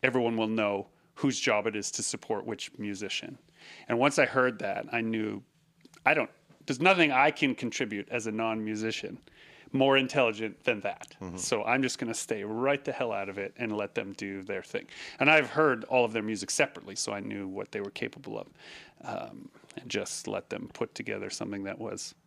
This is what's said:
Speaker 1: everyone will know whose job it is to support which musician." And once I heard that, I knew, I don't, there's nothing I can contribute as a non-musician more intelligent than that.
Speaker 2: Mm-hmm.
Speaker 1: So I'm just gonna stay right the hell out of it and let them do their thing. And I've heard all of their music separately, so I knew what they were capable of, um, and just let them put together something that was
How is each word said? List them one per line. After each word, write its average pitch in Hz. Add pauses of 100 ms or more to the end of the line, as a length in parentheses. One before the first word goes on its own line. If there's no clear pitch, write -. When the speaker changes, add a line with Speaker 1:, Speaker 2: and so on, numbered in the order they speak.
Speaker 1:
everyone 123
will 113
know 104 (280)
whose 135
job 104
it 107
is 101
to -
support -
which -
musician." 104 (500)
And 120
once 139
I 139
heard 127
that, 104
I 117
knew, 107 (640)
I 147
don't, 135 (340)
there's 131
nothing 175
I 135
can 135
contribute 110
as 117
a 110
non-musician 110 (540)
more 135
intelligent 113
than 110
that. -
Speaker 2:
Mm-hmm. 90
Speaker 1:
So 104
I'm 120
just 127
gonna 117
stay 107
right 127
the 143
hell 120
out 98
of 95
it 98
and 107
let 101
them 101
do 98
their 95
thing. - (320)
And 143
I've 151
heard 139
all 127
of 113
their 110
music 107
separately, -
so -
I 101
knew 101
what 101
they 104
were 101
capable -
of, - (580)
um, - (280)
and -
just -
let 104
them -
put -
together 101
something 101
that 98
was 104 (100)